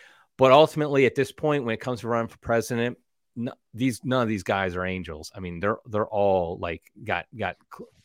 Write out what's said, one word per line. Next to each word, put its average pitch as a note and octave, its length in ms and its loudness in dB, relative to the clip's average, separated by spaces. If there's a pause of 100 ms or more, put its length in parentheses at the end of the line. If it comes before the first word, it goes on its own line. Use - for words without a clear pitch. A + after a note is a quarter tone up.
(380)
But C3 140 6
ultimately, D3 540 6
at A2+ 100 2
this C3+ 160 0
point, D3 320 -2
when A2+ 100 -2
it A2 60 -6
comes B2 220 -6
to A#2 80 -6
running A#2 180 0
for - 120 -18
president, A#2 580 -2 (400)
n-, A#2 160 -6 (200)
these, B2 300 -2
none B2+ 200 0
of A2+ 40 0
these G#2 160 -2
guys F#2+ 320 -2
are F2+ 80 -4
angels. E2 500 -8
I G2+ 60 -16
mean, F2 220 -10
they're, G#2 240 0
they're G#2+ 200 -2
all, F#2+ 540 0
like, E2+ 220 -8 (200)
got, F#2 260 -4 (100)
got F#2+ 180 -6 (180)
cl-, A#3 140 -18 (180)